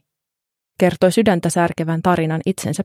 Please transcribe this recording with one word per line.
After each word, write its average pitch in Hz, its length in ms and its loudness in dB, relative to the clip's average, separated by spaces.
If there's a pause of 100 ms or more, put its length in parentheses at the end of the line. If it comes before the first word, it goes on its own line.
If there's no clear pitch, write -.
(800)
kertoi 180 320 4
sydäntä 190 380 2
särkevän 165 520 -2
tarinan 160 440 0
itsensä - 380 -4